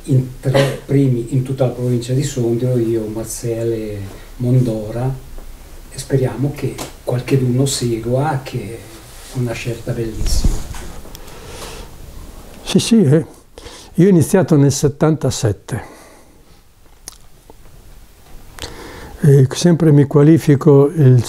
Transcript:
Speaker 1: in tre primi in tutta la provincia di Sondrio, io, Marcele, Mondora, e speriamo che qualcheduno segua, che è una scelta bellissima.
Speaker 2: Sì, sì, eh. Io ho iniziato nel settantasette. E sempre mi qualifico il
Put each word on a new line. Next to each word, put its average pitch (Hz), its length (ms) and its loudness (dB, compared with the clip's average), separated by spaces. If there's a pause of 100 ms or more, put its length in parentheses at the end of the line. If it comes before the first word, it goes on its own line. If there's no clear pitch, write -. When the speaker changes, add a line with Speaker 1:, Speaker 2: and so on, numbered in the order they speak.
Speaker 1:
in 127 360 0
tre 135 460 0
primi 135 500 0
in 127 80 0
tutta 131 220 -2
la 120 60 -2
provincia 123 420 -4
di 139 100 0
Sondrio, 123 540 -2
io, 113 280 -2
Marcele, 110 960 -6 (380)
Mondora, 123 760 -2 (800)
e - 60 -16
speriamo 131 580 -2
che - 200 -6 (280)
qualcheduno 127 600 0
segua, 127 800 -2
che 113 360 -10 (540)
è 131 40 -8
una 123 140 -4
scelta - 400 -8
bellissima. 113 600 0 (2000)
Speaker 2:
Sì, - 160 2
sì, 226 240 2
eh. 147 220 2 (720)
Io 170 100 4
ho 202 40 4
iniziato 175 460 4
nel 139 160 4
settantasette. 135 1120 -2 (3500)
E 139 300 6
sempre 165 400 4
mi 143 140 6
qualifico 143 840 6
il 131 420 6